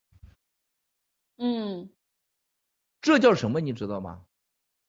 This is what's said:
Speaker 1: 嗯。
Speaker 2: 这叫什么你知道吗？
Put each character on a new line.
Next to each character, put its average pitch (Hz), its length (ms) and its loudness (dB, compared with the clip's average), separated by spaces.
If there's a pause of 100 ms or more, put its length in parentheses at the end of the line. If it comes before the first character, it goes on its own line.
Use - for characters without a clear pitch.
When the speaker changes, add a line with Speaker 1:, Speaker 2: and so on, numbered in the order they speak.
(1400)
Speaker 1:
嗯。 214 520 -6 (1080)
Speaker 2:
这 294 200 4
叫 220 160 6
什 113 160 -2
么 156 100 -2
你 147 100 -4
知 107 160 -8
道 98 140 -6
吗？ 90 240 -14 (640)